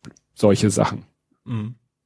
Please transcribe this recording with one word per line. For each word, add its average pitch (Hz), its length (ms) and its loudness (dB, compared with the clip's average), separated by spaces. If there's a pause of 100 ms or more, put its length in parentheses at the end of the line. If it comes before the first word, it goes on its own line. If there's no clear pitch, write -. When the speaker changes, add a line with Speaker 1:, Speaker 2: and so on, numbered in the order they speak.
(340)
Speaker 1:
solche 104 360 2
Sachen. - 340 -2 (420)
Speaker 2:
Mhm. 117 300 -8 (300)